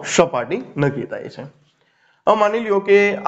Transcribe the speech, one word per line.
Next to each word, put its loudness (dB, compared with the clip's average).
સપાટી 0
નક્કી -2
થાય -12
છે. -14
હવે 4
માની 0
લ્યો 0
કે 4